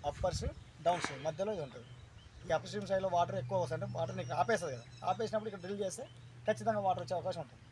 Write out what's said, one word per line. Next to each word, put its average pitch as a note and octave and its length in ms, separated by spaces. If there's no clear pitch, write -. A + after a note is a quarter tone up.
అప్పర్ F3 280
స్ట్రీమ్, - 200
డౌన్ E3+ 180
స్ట్రీమ్ C3+ 240
మధ్యలో F#3 300
ఇది D#3 100
ఉంటుంది. A#2+ 200
ఈ - 80
అప్పర్ E3+ 160
స్ట్రీమ్ G3+ 200
సైడ్లో F#3+ 260
వాటర్ F3 240
ఎక్కువ F#3+ 220
వస్తుంది D#3+ 160
అంటే G3 100
వాటర్ E3 220
నీకు D#3 200
ఆపేస్తుంది F3 360
కదా, - 80
ఆపేసినప్పుడు G#3+ 400
ఇక్కడ F#3+ 140
డ్రిల్ G3+ 200
చేస్తే F#3+ 200
ఖచ్చితంగా G#3+ 400
వాటర్ F3+ 180
వచ్చే F#3 140
అవకాశం F3 260
ఉంటుంది. - 160